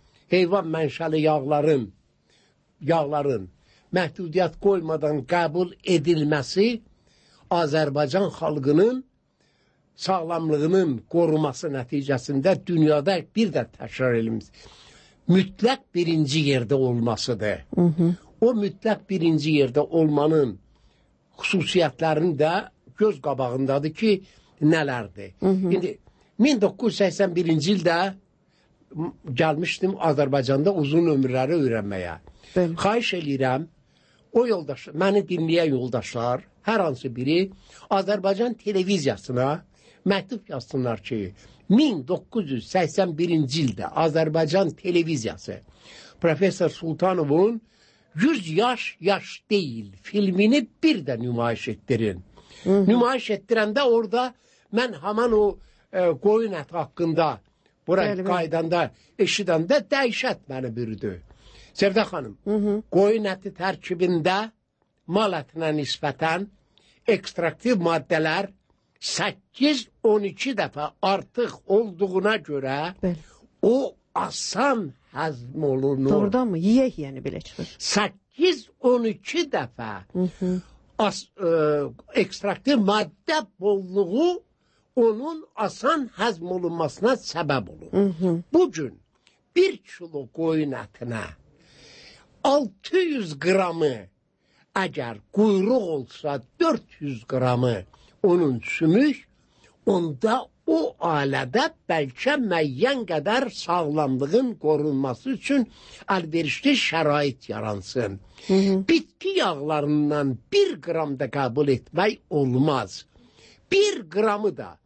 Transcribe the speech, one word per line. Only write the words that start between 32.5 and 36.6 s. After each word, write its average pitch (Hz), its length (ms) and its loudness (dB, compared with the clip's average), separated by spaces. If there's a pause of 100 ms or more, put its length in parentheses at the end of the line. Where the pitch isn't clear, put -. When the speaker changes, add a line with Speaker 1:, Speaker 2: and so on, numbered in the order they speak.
Speaker 2:
Bəli. 175 260 0
Speaker 1:
Xahiş 220 400 0
eləyirəm, 143 460 -2 (680)
o 240 140 2
yoldaş, 160 480 -4
məni 196 340 2
dinləyən 165 480 2
yoldaşlar, 123 680 -4 (200)